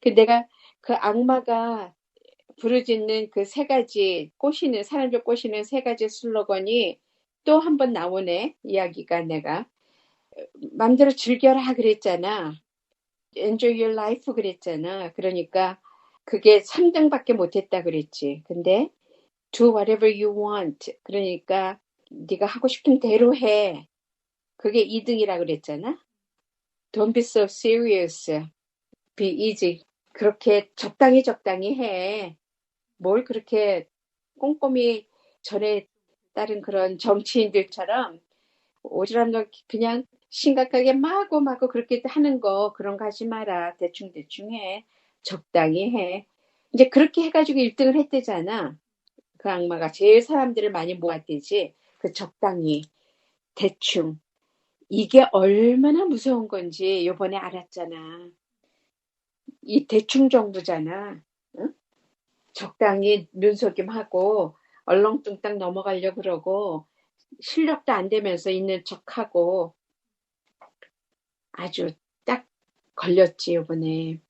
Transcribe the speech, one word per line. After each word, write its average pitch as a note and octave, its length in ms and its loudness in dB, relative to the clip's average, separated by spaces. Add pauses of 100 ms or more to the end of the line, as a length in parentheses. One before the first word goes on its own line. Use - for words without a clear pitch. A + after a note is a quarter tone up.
그 A#3+ 80 2
내가 A#3 320 6 (340)
그 - 140 -4
악마가 A#3 960 -2 (680)
부르짖는 A3 680 -2
그 G3+ 140 -2
세 C#4 220 -6
가지 G3 680 0
꼬시는, C#4 460 -2
사람들 B3 420 -2
꼬시는 A#3 400 -2
세 C4 180 -4
가지 A3+ 260 -2
슬로건이 G#3+ 920 -2 (460)
또 D4+ 140 6
한 D#4+ 180 0
번 C4 160 0
나오네, F#3 720 -4
이야기가 F3+ 600 -4
내가. D#3+ 440 -6 (1040)
"맘대로 B3+ 380 6
즐겨라." C4 640 2
그랬잖아. G3+ 760 0 (840)
"Enjoy A3+ 440 0
your A3 120 0
life." A3 400 -4
그랬잖아. F3+ 800 -6
그러니까 F#3 680 -4 (460)
그게 G#3+ 360 6
삼 E4+ 320 2
등밖에 D4+ 400 2
못했다 F#3 500 -2
그랬지. D#3 640 -6
근데 F#3 420 0 (640)
"Do A#3 240 4
whatever G#3+ 380 2
you G#3 240 -2
want." G#3 560 -6 (100)
그러니까 F#3+ 760 -4 (320)
네가 F#3 360 -6
하고 A#3+ 220 -2
싶은 C4+ 320 2
대로 A#3+ 340 4
해. G#3 520 0 (680)
그게 G#3+ 240 0
이 G#3+ 240 -2
등이라 G#3+ 340 0
그랬잖아. D#3 580 -6 (960)
"Don't G#3+ 220 0
be A#3+ 80 2
so A#3 240 2
serious. G3 840 0 (840)
Be G3 140 -2
easy." G3 540 -2 (300)
그렇게 G#3 640 0
적당히, C4 480 4
적당히 G3+ 520 -4
해. G3 640 -6 (600)
뭘 G3+ 280 0
그렇게 G#3 640 -2 (520)
꼼꼼히, B3+ 680 -2 (360)
전에 G#3 440 -4 (460)
다른 G#3 280 -6
그런 F#3+ 360 -2
정치인들처럼 G3+ 1200 -2 (640)
오지랖 A3+ 480 -2
넓기, A3 360 -6
그냥 A#3 380 -2 (240)
심각하게 C4 640 2
마구마구 C#4+ 760 0
그렇게 A#3+ 360 -4
하는 C#4 340 2
거, G3+ 340 0
그런 G3+ 240 -8
거 G#3+ 80 -8
하지 G#3 200 -8
마라. G3+ 520 -6
대충대충 F3+ 760 -10
해. G#3 320 -10 (380)
적당히 E3+ 720 -2
해. F#3+ 300 -6 (460)
이제 B3+ 160 8
그렇게 D#4 340 4
해가지고 D#4 360 2
일 A#3+ 160 0
등을 C4 200 4
했대잖아. G#3+ 840 -2 (600)
그 - 120 -8
악마가 F3 420 -4
제일 G#3+ 300 8
사람들을 A#3 500 -2
많이 F3 240 -6
모았대지. E3 800 -4 (240)
그 E3+ 140 -6
적당히, E3+ 720 -4 (720)
대충. D#3+ 640 -4 (680)
이게 G#3+ 440 6
얼마나 A#3+ 720 4
무서운 B3 420 -2
건지 F#3 600 -4
요번에 F#3 300 -4
알았잖아. F3 920 -14 (1300)
이 C#4+ 240 0
대충 B3+ 440 2
정부잖아. F#3+ 920 -2 (380)
응? A#3 140 -8 (800)
적당히 G3+ 800 0
눈속임하고 G3 1200 -2 (300)
얼렁뚱땅 G#3 720 0
넘어가려 F#3 560 -6
그러고 F#3 720 -6 (540)
실력도 D4+ 520 -2
안 G3 160 -4
되면서 G3 420 -2
있는 F#3+ 340 -4
척하고 F3 920 -4 (1800)
아주 F3 380 -10 (340)
딱 - 240 -6 (480)
걸렸지, F3 600 2
요번에. D#3+ 760 -4